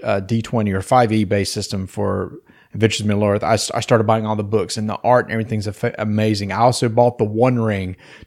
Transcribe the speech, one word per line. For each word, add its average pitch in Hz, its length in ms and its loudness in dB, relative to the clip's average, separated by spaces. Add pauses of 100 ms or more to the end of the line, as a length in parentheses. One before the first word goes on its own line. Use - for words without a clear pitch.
uh, 104 180 0
D 113 200 -2
twenty 110 300 -2
or 95 100 -2
five 123 300 4
E 110 140 2
based 98 260 0
system 95 360 -6
for 95 520 -4 (340)
Adventures 107 280 0
in 104 60 -2
Middle-earth, 104 360 2
I 95 120 2
s-, - 160 -4
I 120 100 -2
started 110 240 2
buying 110 200 2
all 107 100 -2
the 107 80 -4
books, 101 340 -2
and 107 120 -4
the 104 80 -6
art 120 280 2
and - 80 -6
everything's 110 340 -4
afa-, 107 300 -4
amazing. 107 540 0
I 98 80 -2
also 123 280 4
bought 120 300 2
the 113 80 2
One 117 340 2
Ring 98 380 -2 (280)